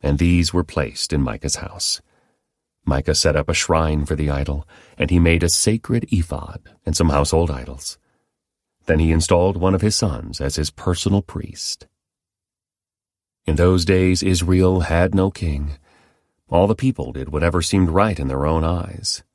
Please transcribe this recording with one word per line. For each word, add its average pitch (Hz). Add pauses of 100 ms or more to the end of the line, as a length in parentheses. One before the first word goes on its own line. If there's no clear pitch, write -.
And 71
these 85
were 90
placed -
in 73
Micah's 62
house. - (840)
Micah 69
set 76
up 73
a -
shrine 80
for 76
the 73
idol, 71 (320)
and 82
he 90
made 82
a 85
sacred 113
ephod - (220)
and 76
some 85
household 73
idols. 69 (880)
Then 80
he 82
installed 85
one 95
of 92
his 104
sons 71
as 69
his 76
personal 92
priest. - (1600)
In 78
those 90
days, 92
Israel 92
had 85
no 95
king. 73 (720)
All 92
the 110
people 120
did 65
whatever 82
seemed 92
right 98
in 71
their 67
own 80
eyes. 90 (100)